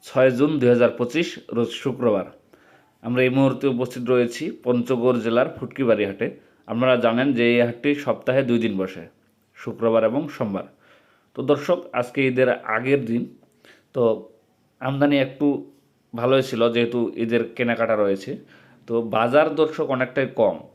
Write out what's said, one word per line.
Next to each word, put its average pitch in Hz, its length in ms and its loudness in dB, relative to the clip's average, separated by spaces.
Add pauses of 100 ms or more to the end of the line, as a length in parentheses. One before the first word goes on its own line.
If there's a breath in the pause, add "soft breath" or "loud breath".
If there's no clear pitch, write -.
ছয় 131 280 4
জুন 143 280 0
দুই 123 100 4
হাজার 120 200 6
পঁচিশ, 151 500 -4 (140)
রোজ 117 160 -2
শুক্রবার। 117 560 -2 (760 soft breath)
আমরা 123 220 0
এই 127 60 4
মুহূর্তে 135 380 2
উপস্থিত 123 420 -4
রয়েছি 123 420 0 (120)
পঞ্চগড় 120 560 0
জেলার 117 260 0 (140)
ফুটকিবাড়ি 117 460 0
হাটে। 98 340 -6 (280 soft breath)
আপনারা 123 300 2
জানেন 120 360 2
যে 120 200 2
এই 120 80 4
হাটটি 120 340 0
সপ্তাহে 131 480 -2
দুই 120 160 2
দিন 107 180 -2
বসে, 90 300 -6 (480)
শুক্রবার 113 480 0
এবং 131 240 0
সোমবার। 104 360 -6 (720 soft breath)
তো - 60 -8
দর্শক, 147 420 0 (100)
আজকে 131 340 -2
ঈদের 127 220 2 (140)
আগের 123 420 0
দিন, 117 300 -4 (580 soft breath)
তো 117 360 0 (500)
আমদানি 139 400 0
একটু 139 520 -2 (440)
ভালোই 127 280 2
ছিল, 117 300 0
যেহেতু 120 420 0
ঈদের 113 400 -2
কেনাকাটা 117 400 0
রয়েছে। 98 420 -2 (500 soft breath)
তো 117 140 -2
বাজার, 120 540 2
দর্শক, 156 340 -2
অনেকটাই 127 460 -2
কম। 95 240 2 (160)